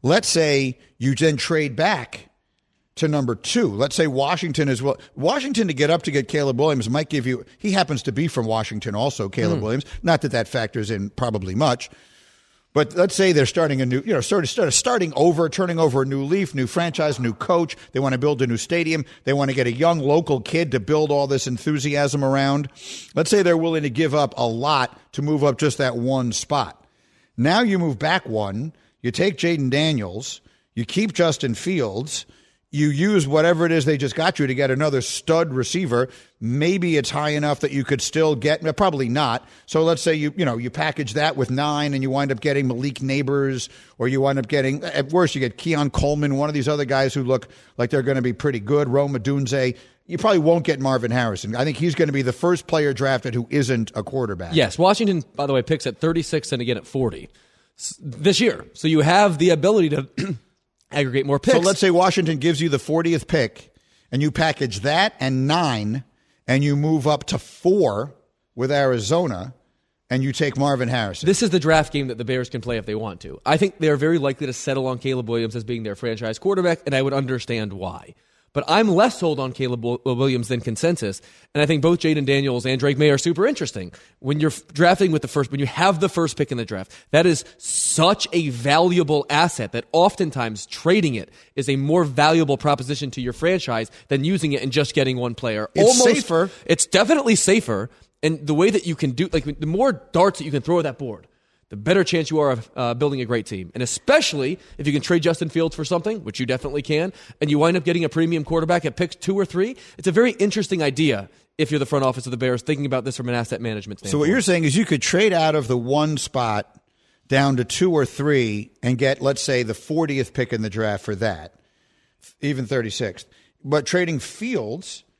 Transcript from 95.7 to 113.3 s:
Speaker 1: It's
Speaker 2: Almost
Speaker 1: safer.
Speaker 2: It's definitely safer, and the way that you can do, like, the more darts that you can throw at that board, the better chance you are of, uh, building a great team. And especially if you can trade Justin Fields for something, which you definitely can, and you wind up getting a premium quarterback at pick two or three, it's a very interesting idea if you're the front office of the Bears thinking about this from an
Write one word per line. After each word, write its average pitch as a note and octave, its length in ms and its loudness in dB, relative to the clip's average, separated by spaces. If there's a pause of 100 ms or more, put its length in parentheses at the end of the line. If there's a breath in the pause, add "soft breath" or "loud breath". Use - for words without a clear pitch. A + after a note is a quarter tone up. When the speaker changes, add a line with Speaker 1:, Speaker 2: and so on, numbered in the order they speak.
Speaker 1:
It's G#3 120 6
Speaker 2:
Almost B3 160 6
Speaker 1:
safer. G3 460 4 (160 loud breath)
Speaker 2:
It's - 220 2
definitely A3+ 480 4
safer, B2 560 0 (320 soft breath)
and D#3 240 -2
the D3+ 80 0
way F#3 160 4
that F#3 160 -2
you E3 80 -4
can C#3 160 -2
do, D#3 200 -2
like, D3 280 -4
the D3+ 80 -6
more A3 240 2
darts - 480 0
that - 60 -8
you D#3 60 -6
can D3 120 -2
throw F3+ 160 2
at D#3+ 60 -2
that C3 120 -6
board, A2 300 -12 (420)
the G#2 80 -14
better E3+ 260 2
chance D#3+ 280 -2
you D#3 80 0
are D3 100 4
of, A#2+ 260 -4
uh, A#2+ 200 -2
building C#3 260 -2
a B2 40 -4
great A2+ 200 -2
team. F#2 300 -10
And B2 80 -4
especially D#3 760 0 (220 soft breath)
if D3 80 -2
you D3+ 40 2
can C#3+ 120 0
trade E3+ 180 2
Justin D#3+ 280 0
Fields E3 260 -2
for D#3 100 -6
something, F3+ 380 -4
which - 160 -10
you B2+ 80 -2
definitely C3 340 -4
can, D#3 320 -2 (260 loud breath)
and D3+ 120 0
you D3 80 2
wind E3+ 180 4
up D#3+ 60 -2
getting E3 200 0
a D3 60 0
premium E3 340 0
quarterback E3 420 0
at C3+ 100 -4
pick F3 240 -4
two G3 180 -2
or G3 80 0
three, G#3 320 -4 (180 loud breath)
it's D3+ 120 -4
a F3+ 40 2
very A3+ 200 4
interesting G3 500 0
idea C3+ 480 0 (300 soft breath)
if D#3 100 0
you're D3+ 80 0
the C#3 80 0
front C#3 180 0
office B2+ 220 -2
of B2+ 60 -8
the B2 60 -6
Bears B2 260 -2
thinking C#3+ 240 -2
about B2+ 180 -2
this C3 100 -6
from B2 140 -6
an B2 60 -2